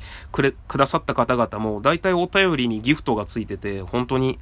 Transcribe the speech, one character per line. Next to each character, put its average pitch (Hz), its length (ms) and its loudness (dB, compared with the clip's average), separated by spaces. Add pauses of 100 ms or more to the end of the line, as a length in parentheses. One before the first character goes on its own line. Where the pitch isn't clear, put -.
(300)
く - 100 -2
れ、 - 120 4
く - 260 -8
だ 139 80 6
さ 160 120 2
っ - 60 -2
た - 100 -2
方 123 200 2
々 113 240 0
も、 107 220 -2
大 143 180 2
体 185 140 2
お 175 160 2
便 190 260 2
り 123 140 2
に 110 120 -2
ギ 123 140 2
フ - 80 -2
ト 120 140 0
が 104 100 -2
つ - 140 -4
い 104 60 -6
て 101 100 -6
て、 98 260 -6
本 123 240 -2
当 131 120 0
に 131 240 0